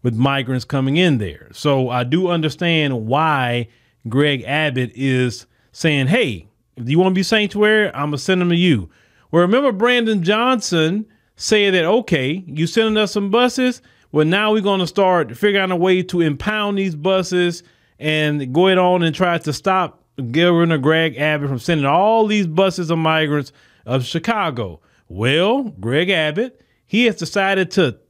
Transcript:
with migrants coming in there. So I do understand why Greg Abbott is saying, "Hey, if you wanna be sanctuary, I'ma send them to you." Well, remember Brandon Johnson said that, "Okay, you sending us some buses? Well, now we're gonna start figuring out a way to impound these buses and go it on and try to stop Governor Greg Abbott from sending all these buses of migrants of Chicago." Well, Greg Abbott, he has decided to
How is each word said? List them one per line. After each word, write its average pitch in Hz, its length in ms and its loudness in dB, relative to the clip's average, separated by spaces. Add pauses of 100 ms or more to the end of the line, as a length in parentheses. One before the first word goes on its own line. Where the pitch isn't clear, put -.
with 120 100 0
migrants 131 500 0
coming 135 340 -2
in 170 200 4
there. 90 340 -8
So 135 360 0
I 123 160 -2
do 175 240 -2
understand 156 800 -2
why 131 580 0 (420)
Greg 139 380 0
Abbott 131 480 -2
is 127 520 -2 (260)
saying, 143 340 0
"Hey, 143 400 -2 (300)
if 120 120 -10
you 147 80 2
wanna 185 160 4
be 185 120 0
sanctuary, 208 680 2
I'ma 147 260 -4
send 185 220 0
them 175 100 2
to 170 60 4
you." 147 320 2 (440)
Well, 170 100 4
remember 240 300 2
Brandon 226 500 0
Johnson 208 840 0 (280)
said 202 400 2
that, 170 100 2
"Okay, 175 640 0
you 156 220 -4
sending 220 280 0
us 214 140 0
some 202 220 -2
buses? 247 500 0 (300)
Well, 151 120 2
now 208 280 2
we're 220 80 2
gonna 190 260 0
start 180 500 0
figuring 196 360 0
out - 0 -
a 180 40 -2
way 185 280 2
to 180 160 -2
impound 202 580 -2
these 190 160 -2
buses 175 680 -2 (340)
and 147 540 -2
go 180 160 4
it 185 100 4
on 180 240 2
and 165 100 0
try 175 260 0
to 151 140 -6
stop 185 520 -4 (260)
Governor 170 480 2
Greg 156 400 0
Abbott 147 300 -2
from 131 100 -4
sending 156 260 -2
all 208 440 2
these 208 180 0
buses 175 460 -2
of 165 60 0
migrants 156 520 -2 (340)
of 123 200 -2
Chicago." 156 720 -4 (300)
Well, 165 720 -2
Greg 147 300 -2
Abbott, 170 500 -2 (260)
he 233 200 2
has 214 100 0
decided 190 560 -2
to 151 240 2 (140)